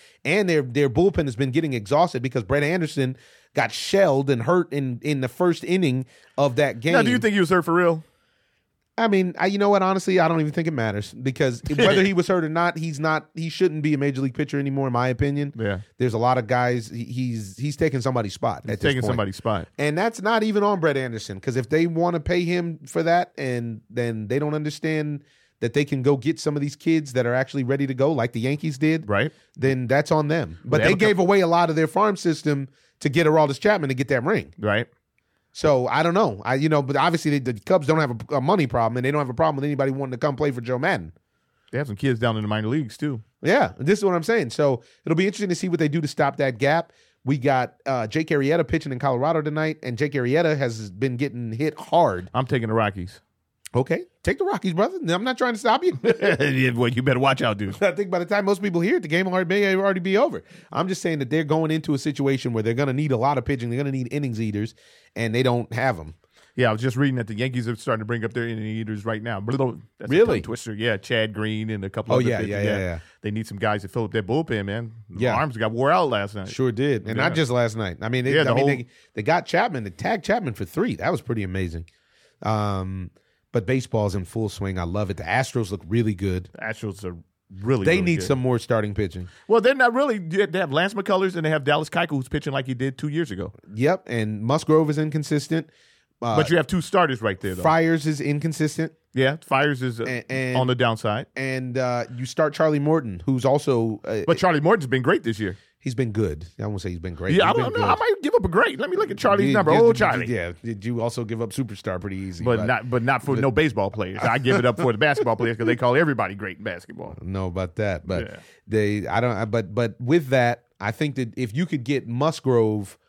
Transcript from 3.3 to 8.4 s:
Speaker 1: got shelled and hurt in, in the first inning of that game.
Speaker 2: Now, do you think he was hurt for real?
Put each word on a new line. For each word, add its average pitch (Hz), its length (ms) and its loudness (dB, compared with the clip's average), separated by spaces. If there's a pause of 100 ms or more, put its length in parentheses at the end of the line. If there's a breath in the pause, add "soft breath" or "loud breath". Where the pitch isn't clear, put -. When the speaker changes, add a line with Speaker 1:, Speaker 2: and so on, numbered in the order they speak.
Speaker 1:
got 113 180 0
shelled 139 580 2
and 120 140 2
hurt 170 300 2
in, 131 280 -4
in 147 200 -2
the 127 80 -2
first 175 340 0
inning 151 420 2 (320 soft breath)
of 131 200 2
that 123 240 0
game. 156 100 0
Speaker 2:
Now, 185 120 4
do 220 80 4
you 247 80 2
think 214 160 2
he 208 40 4
was 165 120 4
hurt 180 120 4
for 165 100 0
real? 170 300 4 (920)